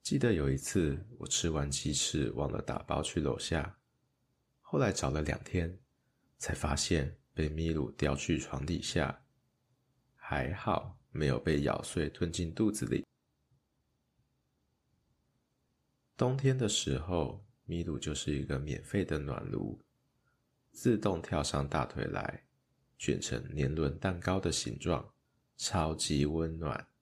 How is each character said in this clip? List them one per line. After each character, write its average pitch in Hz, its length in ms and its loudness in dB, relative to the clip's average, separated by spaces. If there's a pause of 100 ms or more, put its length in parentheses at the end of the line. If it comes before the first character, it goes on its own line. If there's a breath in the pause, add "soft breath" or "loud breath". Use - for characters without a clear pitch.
记 - 180 0
得 127 140 6
有 76 160 4
一 67 80 4
次， 73 420 2 (200)
我 - 80 -8
吃 - 240 0
完 71 200 0
鸡 73 220 -2
翅 69 380 0
忘 - 200 -2
了 - 120 -4
打 - 220 -4
包 71 180 0
去 - 180 -2
楼 69 180 0
下， - 400 -2 (840)
后 - 160 -2
来 123 120 4
找 71 200 0
了 73 100 0
两 - 240 0
天， 87 340 -2 (600)
才 - 160 -4
发 78 200 -2
现 76 440 0 (160)
被 78 160 0
咪 80 200 0
鲁 76 200 0
叼 69 260 2
去 73 220 0
床 67 260 -6
底 85 160 -2
下， - 460 -2 (880)
还 - 400 -2
好 - 440 -2 (120)
没 73 160 0
有 65 120 4
被 76 260 2
咬 - 180 2
碎 78 260 0
吞 82 240 -2
进 82 220 -2
肚 107 180 4
子 65 140 -2
里。 - 180 0 (3000)
冬 127 180 2
天 135 220 4
的 127 100 2
时 69 320 2
候， 80 480 -2 (200)
咪 85 180 -2
鲁 80 140 -2
就 76 160 -2
是 73 240 -2
一 69 40 -2
个 67 160 -2
免 71 240 -4
费 98 220 0
的 - 140 -2
暖 71 320 -4
炉， - 280 -4 (920)
自 120 240 4
动 95 240 2
跳 - 220 0
上 69 260 0
大 69 160 2
腿 - 220 -4
来， - 400 -6 (500)
卷 - 240 0
成 53 220 -4 (120)
年 71 200 2
轮 78 240 2
蛋 92 220 0
糕 92 200 2
的 87 100 2
形 - 280 -2
状， - 340 -2 (440)
超 78 380 2
级 71 300 2
温 80 340 0
暖。 78 300 -4 (140)